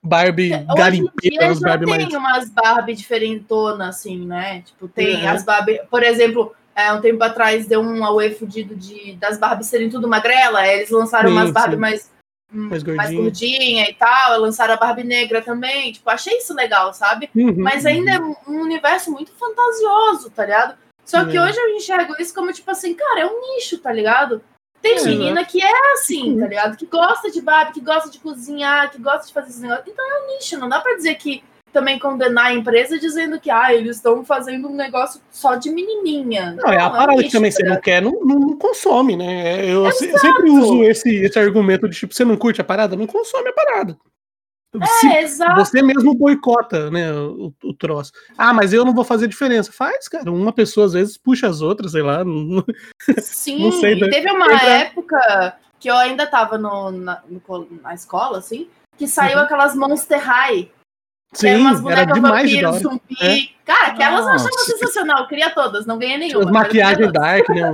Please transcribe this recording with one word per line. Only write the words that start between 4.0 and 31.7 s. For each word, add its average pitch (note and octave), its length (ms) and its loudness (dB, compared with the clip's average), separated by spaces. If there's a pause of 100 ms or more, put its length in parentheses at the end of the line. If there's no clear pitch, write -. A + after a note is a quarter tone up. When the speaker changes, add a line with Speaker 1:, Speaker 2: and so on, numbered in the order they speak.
Speaker 2:
né? F3+ 400 -8
Tipo, - 200 -20
tem F#3+ 360 -2
Speaker 1:
Uhum. F3+ 80 -2
Speaker 2:
as G#3+ 120 -2
Barbie... G#3 380 0 (100)
Por A#3+ 120 2
exemplo, A#3 520 2 (220)
é, G#3 160 2
um G#3+ 80 -2
tempo A3+ 240 2
atrás A3 420 0
deu A3 140 2
um A3+ 240 -4
auê G#3+ 280 0
fudido G#3+ 440 -12
de, G3+ 380 -18
das G#3 240 -6
Barbie A3 260 -2
serem A3+ 240 -2
tudo A#3 180 -6
magrela, A#3 540 2
aí G3 160 2
eles G#3 140 -6
lançaram A3+ 400 2
Speaker 1:
Sim, F3 60 2
Speaker 2:
umas F3+ 140 2
Barbie A3 240 0
Speaker 1:
sim. G#3+ 60 -4
Speaker 2:
mais... A3 300 -4 (420)
Hum, G#3+ 180 -10
Speaker 1:
Mais D#3+ 120 -6
Speaker 2:
mais D#3+ 280 -4
Speaker 1:
gordinha. E3 120 -4
Speaker 2:
gordinha A3+ 680 0
e - 40 -20
tal, A#3+ 460 4
lançaram A3 340 0
a - 40 0
Barbie A#3+ 260 0
negra A#3 380 -2
também, B3 500 -6
tipo, - 160 -8
achei F#4 300 -2
isso F4 160 -8
legal, G3+ 400 0
sabe? A3+ 400 -2
Speaker 1:
Uhum, A3+ 240 2
Speaker 2:
Mas C#4 260 -2
ainda F4 280 2 (100)
Speaker 1:
uhum. D#4 120 -6 (120)
Speaker 2:
é C#4+ 40 -14
um, D4 40 -6
um D#4 80 -6
universo D#4+ 500 -2
muito C#4 220 -12
fantasioso, A4 960 0
tá G#3+ 160 -6
ligado? A3+ 280 0 (300)
Só E4+ 220 0
que E4 100 -2
Speaker 1:
É. E4+ 60 2
Speaker 2:
hoje G#4+ 160 0
eu A#4+ 180 0
enxergo F4+ 420 -2
isso E4+ 160 -10
como, F4+ 180 -6
tipo - 180 -12
assim, F4+ 240 -6
cara, B4 260 -2
é E4 60 0
um A4+ 140 -6 (140)
nicho, A#4 240 -8
tá B3+ 140 -8
ligado? A3+ 480 0 (400)
Tem A4+ 160 2
Speaker 1:
É, E4 80 -2
Speaker 2:
menina G#3+ 360 0
Speaker 1:
exato. F4 120 -8
Speaker 2:
que F#4 100 0
é B4+ 300 4
assim, D4 400 -2
Speaker 1:
Uhum. A3+ 80 0
Speaker 2:
tá G#3 60 -2
ligado? G#3 300 -4
Que E4 100 -12
gosta F4+ 440 0
de E4 120 -8
Barbie, D#4 320 2
que D4+ 60 -12
gosta D#4 300 -2
de - 80 -20
cozinhar, C#4+ 720 -4
que C#4 80 -20
gosta C#4 280 -4
de - 80 -20
fazer C4 160 -8
esse A#3+ 100 -20
negócio. B3 260 -8
Então B4 240 -10
é C#5+ 120 -4
um C5+ 120 -12
nicho, C5 240 -10
não B3 120 -8
dá C#4+ 100 0
pra A#4+ 160 -2
dizer D#4+ 200 -4
que - 280 -10 (280)